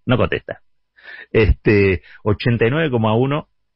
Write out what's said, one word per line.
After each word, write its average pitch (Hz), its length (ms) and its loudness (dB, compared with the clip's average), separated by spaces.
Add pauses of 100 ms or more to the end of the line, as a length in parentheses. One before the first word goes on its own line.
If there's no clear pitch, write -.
no 123 120 0
contesta. - 460 -4 (680)
Este, 101 720 2 (220)
ochenta 113 420 0
y 117 40 0
nueve 156 200 -2
coma 110 240 0
uno 139 320 -2 (300)